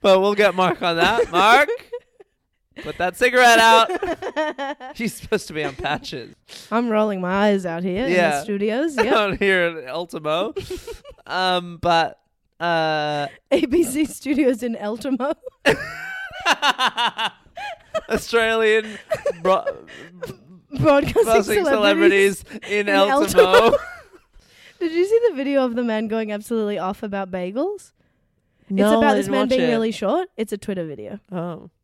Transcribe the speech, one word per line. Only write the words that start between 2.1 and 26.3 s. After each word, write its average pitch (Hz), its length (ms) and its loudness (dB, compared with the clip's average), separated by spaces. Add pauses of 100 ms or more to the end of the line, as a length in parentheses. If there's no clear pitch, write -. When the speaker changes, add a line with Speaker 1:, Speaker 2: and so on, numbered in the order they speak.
Speaker 1:
put - 220 -12
that - 180 -2
cigarette 247 420 6
out. 226 320 6 (1000)
Speaker 2:
<laughs> - 40 -20
Speaker 1:
She's 226 180 -4
supposed - 340 -6
to - 40 -16
be 151 100 -6
on 143 140 -6
patches. 135 580 -8 (380)
Speaker 2:
I'm 233 160 0
rolling 214 320 0
my 190 300 0
eyes 196 160 0
out 165 180 -6
here 190 200 -2
in - 60 -2
the 180 60 2
Speaker 1:
Yeah. 156 260 2
Speaker 2:
studios. 214 540 -2
Speaker 1:
<laughs> 233 80 0
Speaker 2:
Yep. 233 100 0
Speaker 1:
Out 208 240 0
here 175 420 0
in 131 80 -16
Ultimo. 160 680 -6 (720)
Um, 180 540 -4
but, 165 380 0 (400)
uh, 156 680 -2 (240)
Speaker 2:
A 320 140 2
B 302 180 2
C 269 200 -2
Studios 262 580 -2
in 233 200 -6
Ultimo. 247 500 -6 (320)
<laughs> - 0 -
Speaker 1:
<laughs> 302 1700 -4 (800)
Australian 220 880 0 (440)
bro- 185 220 2 (1120)
Speaker 2:
Broadcasting - 40 0 (420)
Speaker 1:
broadcasting 226 400 2
Speaker 2:
celebrities 196 760 4
Speaker 1:
celebrities - 40 -20 (260)
in 202 180 -2
Speaker 2:
in 196 80 2
Speaker 1:
Ultimo. 240 480 4
Speaker 2:
Ultimo. 440 340 6 (540)
<laughs> - 480 -20
Did 330 120 -2
you 349 120 2
see 440 240 4
the 370 80 0
video 269 280 0
of 240 100 -2
the 247 80 -2
man 220 260 -2
going 214 240 -4